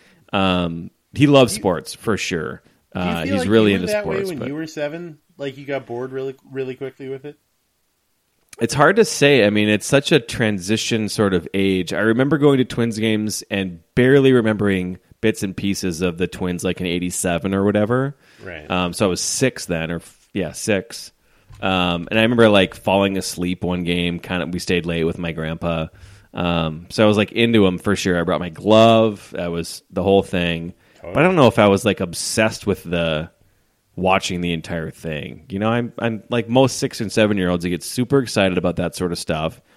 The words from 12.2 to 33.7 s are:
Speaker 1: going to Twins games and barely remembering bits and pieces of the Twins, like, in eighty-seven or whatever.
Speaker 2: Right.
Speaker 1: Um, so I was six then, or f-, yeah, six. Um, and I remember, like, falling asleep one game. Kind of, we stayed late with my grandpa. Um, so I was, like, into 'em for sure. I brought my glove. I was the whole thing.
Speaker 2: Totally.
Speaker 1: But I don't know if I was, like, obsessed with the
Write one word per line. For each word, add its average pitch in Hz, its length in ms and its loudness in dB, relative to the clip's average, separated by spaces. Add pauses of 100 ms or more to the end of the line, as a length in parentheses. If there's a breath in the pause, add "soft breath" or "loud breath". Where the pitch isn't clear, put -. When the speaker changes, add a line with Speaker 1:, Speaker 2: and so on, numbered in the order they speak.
Speaker 1:
going 139 220 4
to 127 60 4
Twins 117 340 -4
games 107 500 -2
and 95 300 -4 (160)
barely 135 360 6
remembering 101 680 0 (220 soft breath)
bits 110 200 0
and 95 160 -6
pieces 92 440 -4
of 87 180 -2
the 90 80 0
Twins, 90 360 -6
like, 90 180 -2
in 90 40 -4
eighty-seven 90 720 -2
or 98 80 2
whatever. 107 520 0 (280 soft breath)
Speaker 2:
Right. 80 260 -14
Speaker 1:
Um, 90 240 -2
so 107 140 0
I - 20 2
was 90 120 -2
six - 440 -4
then, 82 240 -4
or 85 60 -4
f-, - 400 -16
yeah, 87 160 -4
six. - 600 -6 (500 soft breath)
Um, 90 500 0
and 110 80 0
I 110 40 4
remember, 117 260 6
like, 98 260 2
falling 98 420 2
asleep 90 460 -4
one 90 220 -2
game. 87 340 -2
Kind 90 240 -6
of, 85 100 -8
we 90 60 -4
stayed 85 260 -2
late 85 200 -2
with 85 120 -2
my 85 140 -6
grandpa. 80 560 -4 (460 soft breath)
Um, 85 560 -2
so - 140 0
I 107 40 8
was, 107 100 6
like, 104 140 0
into 117 340 4
'em 90 140 2
for 101 160 0
sure. 90 240 0
I 82 40 0
brought 85 180 0
my 90 80 -8
glove. 110 880 4
I 87 100 -4
was 85 420 -6
the 90 140 -4
whole 98 200 6
thing. 87 500 -4 (220 soft breath)
Speaker 2:
Totally. 85 180 -16
Speaker 1:
But 139 100 2
I - 20 -
don't 185 120 2
know 135 100 8
if 104 120 2
I 104 100 8
was, 98 160 2
like, 98 160 0
obsessed 104 680 -2
with 95 160 -2
the 82 480 -4 (640)